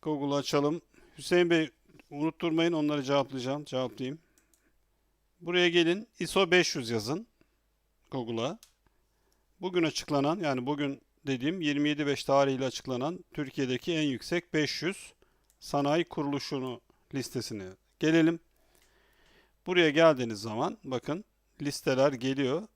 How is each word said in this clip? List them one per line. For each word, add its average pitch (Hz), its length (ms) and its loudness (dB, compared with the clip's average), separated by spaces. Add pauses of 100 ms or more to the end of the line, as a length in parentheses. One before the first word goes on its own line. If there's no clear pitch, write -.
Google'u 143 340 -2
açalım. 147 460 0 (360)
Hüseyin 175 320 2
Bey, 160 200 4 (400)
unutturmayın, 160 640 0
onları 147 300 0
cevaplayacağım, 135 640 -2
cevaplayayım. 131 540 -6 (1200)
Buraya 175 280 2
gelin, 170 380 2 (120)
iso 180 320 2
beş 180 240 4
yüz 123 140 -6
yazın 120 380 -4 (840)
Google'a. 120 480 -6 (1040)
Bugün 180 220 0
açıklanan, 151 560 0
yani 135 260 -2
bugün 143 360 -4 (260)
dediğim 139 340 -2
yirmi 147 280 0
yedi 147 180 -2
beş 139 160 -2
tarihiyle 139 420 4
açıklanan 135 580 -6 (100)
Türkiye'deki 131 600 -4
en 156 140 0
yüksek 143 460 -4
beş 151 300 -2
yüz - 300 -6 (460)
sanayi 147 500 0
kuruluşunu 139 720 -6 (320)
listesine 117 540 -6 (320)
gelelim. 165 400 4 (1300)
Buraya 175 240 6
geldiğiniz 135 520 4
zaman 123 420 -4
bakın 139 420 -6 (360)
listeler 139 520 0
geliyor. 135 640 -2